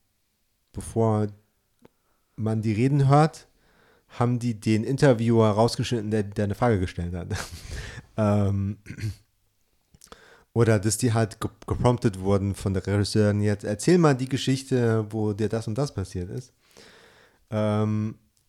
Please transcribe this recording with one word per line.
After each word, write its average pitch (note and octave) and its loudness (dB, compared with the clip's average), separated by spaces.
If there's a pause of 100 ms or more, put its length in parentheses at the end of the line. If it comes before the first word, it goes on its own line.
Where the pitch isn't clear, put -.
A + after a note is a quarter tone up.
(720)
bevor G#2+ 0 (1120)
man A2 -2
die A2 0
Reden C3+ 2
hört, D3+ 4 (600)
haben B2 0
die A#2 -4
den A2 0
Interviewer A#2 4
rausgeschnitten, A2 0
der, G#2+ 0
der G#2 -4
eine G2+ -2
Frage A#2 2
gestellt F2 -6
hat. F2+ -10
<laughs> G2 -4 (800)
Ähm, G2+ 0
<clears throat> - -16
oder A2+ 4
dass G#2 0
die B2 0
halt A2 0
ge-, - -8 (160)
gepromptet A#2 0
wurden G2 0
von - -4
der F#2 -4
Regisseurin, G#2 2
„Jetzt G#2 -2
erzähl B2+ 2
mal D#3 6
die C3 -6
Geschichte, B2 0
wo G#2+ -2
dir G#2 -2
das A2 -4
und A2 -6
das C#3 -4
passiert F#2 -8
ist.“ B2+ -12 (960)
Ähm, G#2+ 0 (320)